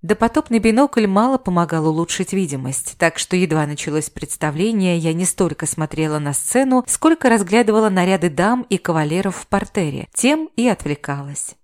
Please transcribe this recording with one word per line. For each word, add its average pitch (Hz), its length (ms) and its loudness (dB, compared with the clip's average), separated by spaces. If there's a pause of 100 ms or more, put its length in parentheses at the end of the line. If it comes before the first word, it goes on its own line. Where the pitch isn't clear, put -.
Допотопный 226 560 0
бинокль 226 480 2
мало 226 320 2
помогал 170 480 0
улучшить 165 480 -2
видимость, 135 640 -4
так 165 200 0
что - 180 -2
едва 156 300 2
началось 147 440 -4
представление, 175 880 -2
я 160 160 0
не 175 100 -2
столько 165 400 -2
смотрела 156 540 -2
на 143 160 -2
сцену, 254 520 2
сколько 320 440 2
разглядывала 220 580 4
наряды 180 400 2
дам 202 400 0
и 196 80 0
кавалеров 170 580 -2
в - 120 -14
партере, 190 680 -4
тем 311 440 0
и 240 120 2
отвлекалась. 143 960 -6